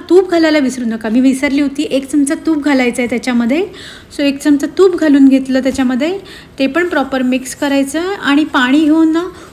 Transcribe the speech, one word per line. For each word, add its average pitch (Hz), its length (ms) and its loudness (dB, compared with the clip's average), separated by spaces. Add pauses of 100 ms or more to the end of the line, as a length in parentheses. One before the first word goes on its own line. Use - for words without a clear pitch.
(100)
तूप 370 200 4
घालायला 320 280 2
विसरू 254 260 -2
नका, 226 240 -6
मी 226 120 0
विसरली 269 400 0
होती. 285 220 -2
एक 269 280 -4
चमचा 285 240 0 (120)
तूप 302 180 0
घालायचं 254 380 0
आहे 240 80 -4
त्याच्यामध्ये. 247 560 -2 (500)
So 302 60 -4
एक 277 200 -2
चमचा 294 240 2 (120)
तूप 359 220 4
घालून 285 280 6
घेतलं 262 340 2
त्याच्यामध्ये, 269 560 -2 (400)
ते 269 80 2
पण 330 220 -2
प्रॉपर 269 340 -2
मिक्स 254 320 -2
करायचं 277 480 -2 (220)
आणि 285 200 2
पाणी 277 340 0
घेऊन 320 340 4
ना 330 100 0 (300)